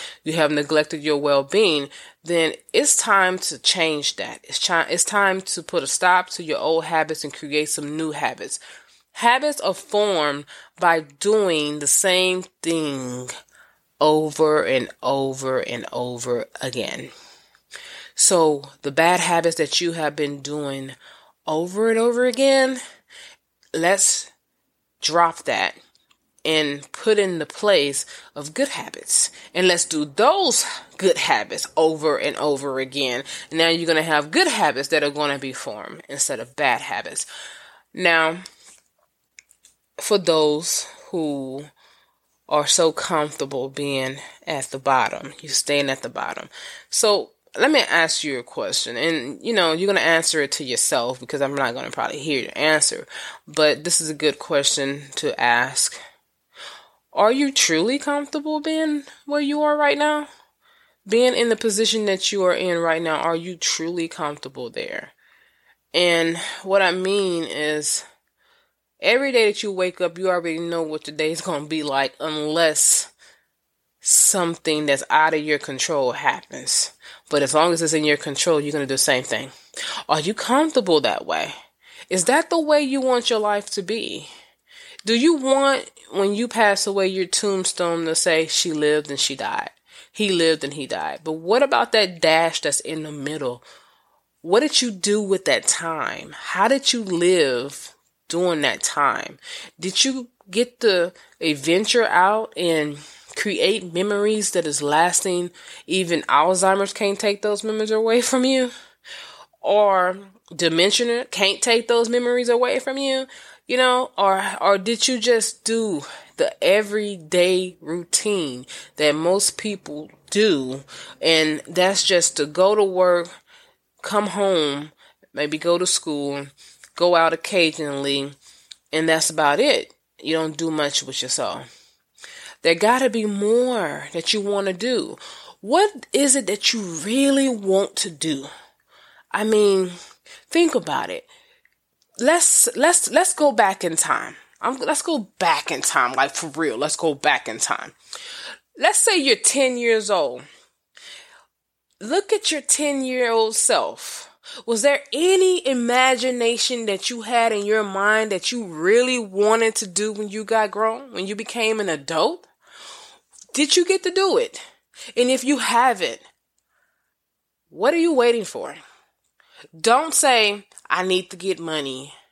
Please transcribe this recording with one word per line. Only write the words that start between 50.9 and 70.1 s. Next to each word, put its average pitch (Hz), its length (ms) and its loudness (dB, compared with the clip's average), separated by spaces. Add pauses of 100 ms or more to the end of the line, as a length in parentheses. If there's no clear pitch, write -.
because 135 220 -6
I'm 139 140 -2
not 131 180 -2
gonna 123 180 -10
probably - 280 -6
hear 139 220 -4
your - 140 -10
answer, 151 500 0 (420)
but 151 360 2
this 165 180 0
is 160 80 -6
a 156 60 -6
good 143 240 -2
question 143 640 0 (120)
to - 240 -4
ask. 123 600 2 (1120)
Are 214 200 4
you 269 200 2
truly 214 480 2
comfortable 294 600 -4
being 311 440 -2 (220)
where 294 160 -2
you 294 200 -2
are 302 160 2
right 285 200 2
now? 302 300 0 (800)
Being 247 280 4
in 240 140 2
the 226 60 2
position 220 500 0
that 190 260 0
you 196 120 0
are 180 120 4
in 175 240 0
right 165 220 0
now, 160 160 0
are 165 180 0
you 170 200 -8
truly 165 520 -4
comfortable 147 640 -10
there? - 400 -10 (840)
And 170 440 2 (260)
what 196 180 2
I 180 100 4
mean 185 520 -2
is, 151 600 -4 (960)
every 269 320 0
day 233 200 4
that 208 100 -6
you 208 100 -4
wake 185 300 -4
up, 170 160 -4